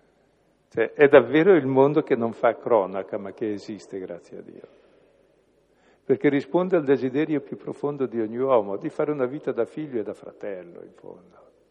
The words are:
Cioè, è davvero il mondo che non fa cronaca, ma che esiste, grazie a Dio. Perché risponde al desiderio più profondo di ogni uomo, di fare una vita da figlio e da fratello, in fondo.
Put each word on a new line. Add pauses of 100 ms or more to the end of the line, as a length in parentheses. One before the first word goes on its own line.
(720)
Cioè,
è
davvero
il
mondo
che
non
fa
cronaca,
ma
che
esiste,
grazie
a
Dio. (1400)
Perché
risponde
al
desiderio
più
profondo
di
ogni
uomo,
di
fare
una
vita
da
figlio
e
da
fratello,
in
fondo. (200)